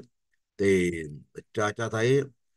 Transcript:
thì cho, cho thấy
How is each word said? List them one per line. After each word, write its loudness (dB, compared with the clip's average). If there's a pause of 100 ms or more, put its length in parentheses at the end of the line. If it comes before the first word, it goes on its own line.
(580)
thì 2 (600)
cho, -2
cho -6
thấy 2 (340)